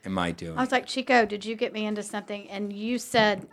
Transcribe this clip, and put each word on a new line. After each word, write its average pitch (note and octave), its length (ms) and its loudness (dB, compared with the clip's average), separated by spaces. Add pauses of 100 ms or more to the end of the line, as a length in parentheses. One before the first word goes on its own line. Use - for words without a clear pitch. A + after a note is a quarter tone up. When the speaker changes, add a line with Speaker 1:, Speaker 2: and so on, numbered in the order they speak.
Speaker 1:
am F#2+ 140 -2
I F2 140 2
doing?" E2+ 260 -8
Speaker 2:
I - 40 2
was C4 100 -2
like, B3+ 140 0
"Chico, B3+ 380 4
did G#3 200 -6
you A3 120 -4
get A#3 160 -2
me G#3+ 140 -4
into G#3 180 -4
something?" G#3 460 -8
And G3+ 220 -6
you A3 260 -2
said, G#3+ 540 4